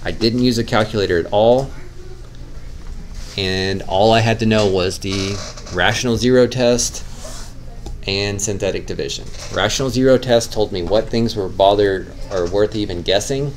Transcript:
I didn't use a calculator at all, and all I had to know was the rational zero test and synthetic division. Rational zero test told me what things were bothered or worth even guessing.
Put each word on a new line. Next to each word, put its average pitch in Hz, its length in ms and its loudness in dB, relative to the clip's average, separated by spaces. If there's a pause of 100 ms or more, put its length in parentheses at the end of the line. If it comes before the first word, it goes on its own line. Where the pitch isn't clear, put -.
I 87 80 -4
didn't 117 300 0
use 123 160 2
a 113 60 0
calculator 104 540 0
at 85 140 0
all, 120 380 4 (1700)
and 95 460 -2
all 101 300 4
I 113 80 6
had 113 200 2
to 113 60 2
know 107 220 4
was 92 320 2
the 98 360 -2 (380)
rational 110 420 2
zero 123 300 6
test 120 580 0 (1000)
and 101 340 -2
synthetic 98 460 -2
division. 76 400 -6 (260)
Rational 104 380 0
zero 127 280 4
test 117 340 2
told 107 180 0
me 92 120 -4
what 104 260 2
things 117 260 0
were 98 140 -2
bothered 98 640 4 (180)
or 90 180 -2
worth 104 280 0
even 92 260 -4
guessing. 135 540 0